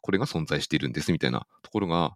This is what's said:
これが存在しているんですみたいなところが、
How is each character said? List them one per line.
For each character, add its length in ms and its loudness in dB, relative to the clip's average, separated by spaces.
こ 120 -2
れ 60 6
が 80 -2
存 180 -2
在 160 0
し 80 -4
て 80 2
い 40 0
る 80 0
ん 40 -4
で 80 -2
す 120 0
み 60 2
た 100 0
い 40 0
な 140 -4
と 80 -20
こ 100 0
ろ 60 2
が、 300 2